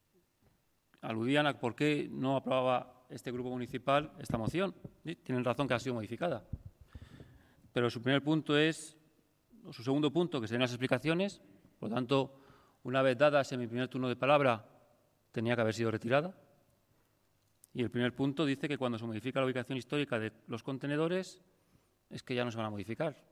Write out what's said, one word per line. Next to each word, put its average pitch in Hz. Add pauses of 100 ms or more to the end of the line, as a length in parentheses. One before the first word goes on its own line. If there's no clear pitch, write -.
(1040)
aludían 131
a 135
por 117
qué 147
no 131
aprobaba 127
este 131
grupo 123
municipal 127
esta 135
moción. 160 (300)
Sí, 156
tienen 123
razón 123
que 127
ha 117
sido 123
modificada. 117 (1300)
Pero 120
su 117
primer 135
punto 151
es, 156 (680)
o -
su -
segundo 139
punto, 160
que 110
se 110
den 123
las 123
explicaciones, 139 (360)
por 107
lo 110
tanto, 127 (440)
una 131
vez 131
dadas 143
en 123
mi 120
primer 120
turno 131
de 120
palabra, 131 (640)
tenía 120
que 117
haber 110
sido 113
retirada. 135 (1400)
Y 127
el 113
primer 123
punto 139
dice 139
que 143
cuando 120
se 110
modifica 113
la 135
ubicación 131
histórica 135
de 110 (140)
los 117
contenedores, 151 (680)
es -
que -
ya 123
no 120
se 110
van 113
a 107
modificar. 110